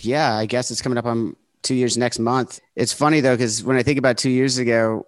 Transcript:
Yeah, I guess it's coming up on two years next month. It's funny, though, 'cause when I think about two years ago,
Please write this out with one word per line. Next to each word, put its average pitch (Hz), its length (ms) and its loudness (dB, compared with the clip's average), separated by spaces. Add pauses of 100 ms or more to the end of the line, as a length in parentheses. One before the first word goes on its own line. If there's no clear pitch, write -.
Yeah, 131 320 0
I 110 140 -2
guess 123 240 -2
it's 113 100 -8
coming 127 160 -2
up 117 80 -4
on 117 300 -2 (260)
two - 140 -4
years 123 200 0
next 120 220 -2
month. 120 420 -2 (160)
It's - 160 -2
funny, 151 280 4
though, 127 180 4
'cause 113 260 -2
when 131 140 0
I 123 60 2
think 135 160 0
about 127 180 2
two 135 140 0
years 127 260 0
ago, 113 500 0